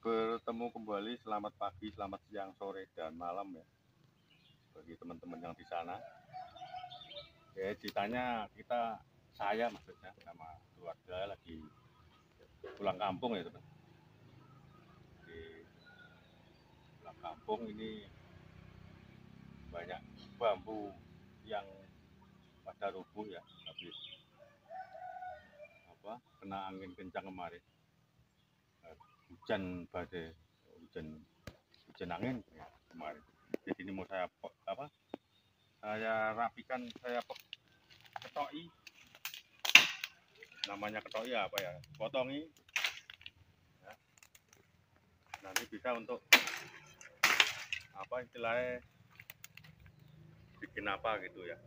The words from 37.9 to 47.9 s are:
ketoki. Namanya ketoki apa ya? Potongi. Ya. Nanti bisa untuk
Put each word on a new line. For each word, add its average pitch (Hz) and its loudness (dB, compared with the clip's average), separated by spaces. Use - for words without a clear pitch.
ketoki. 156 -2
Namanya 104 0
ketoki 120 0
apa 104 2
ya? 90 -4
Potongi. 135 2
Ya. 101 -14
Nanti 95 0
bisa 123 0
untuk 117 -2